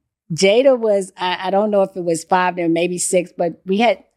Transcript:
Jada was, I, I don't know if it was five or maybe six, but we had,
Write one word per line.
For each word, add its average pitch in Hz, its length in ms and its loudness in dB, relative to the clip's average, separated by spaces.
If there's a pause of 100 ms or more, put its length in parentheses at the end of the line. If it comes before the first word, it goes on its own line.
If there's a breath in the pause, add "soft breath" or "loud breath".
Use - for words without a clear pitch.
(340)
Jada 233 420 4
was, 202 400 -2
I, 180 300 -4
I 185 40 -2
don't 202 200 2
know 202 120 2
if 190 140 -4
it 185 60 -8
was 165 220 -2
five 180 340 0
or 170 100 -2
maybe 175 300 0
six, 180 400 -2
but 170 260 -4
we 190 140 -2
had, 226 240 0 (140)